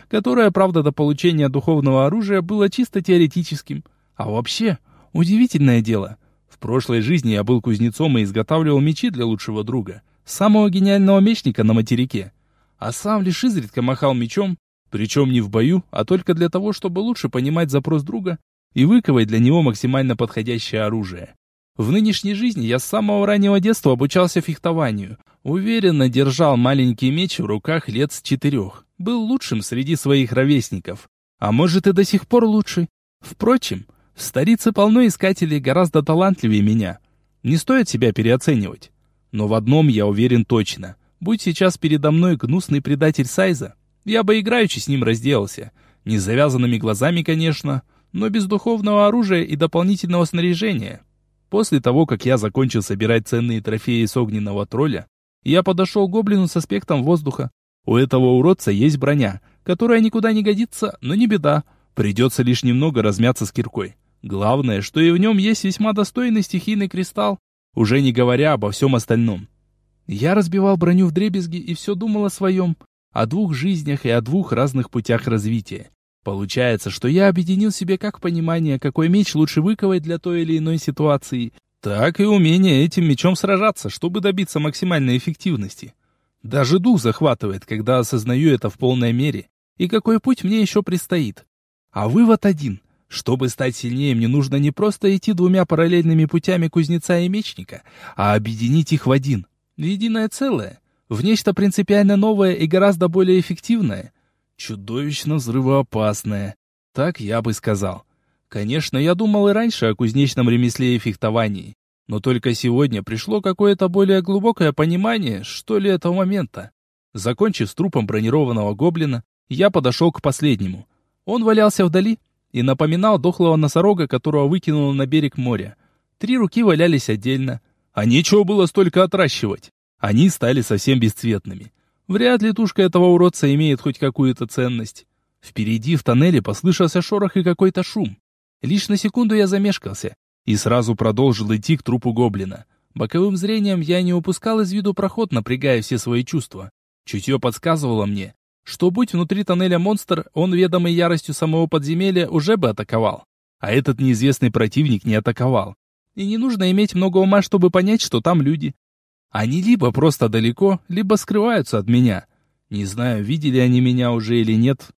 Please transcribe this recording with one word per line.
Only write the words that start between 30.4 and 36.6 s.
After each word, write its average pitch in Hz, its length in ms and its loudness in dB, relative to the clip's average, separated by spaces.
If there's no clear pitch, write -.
А 104 120 -2
может, 165 360 2
и 196 60 6
до 190 120 4
сих - 240 0
пор 240 160 4
лучший. 208 440 0
Впрочем, 208 640 -4
в - 60 -18
столице 208 520 0
полно 220 340 4
искателей 170 540 0
гораздо 151 420 2
талантливее 160 580 2